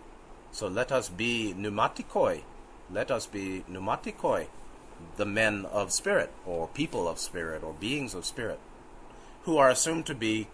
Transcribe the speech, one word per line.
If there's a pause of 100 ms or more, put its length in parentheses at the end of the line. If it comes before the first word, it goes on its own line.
(500)
So
let
us
be
pneumatikoi. (480)
Let
us
be
pneumatikoi, (680)
the
men
of
spirit, (140)
or
people
of
spirit,
or
beings
of
spirit, (840)
who
are
assumed
to
be,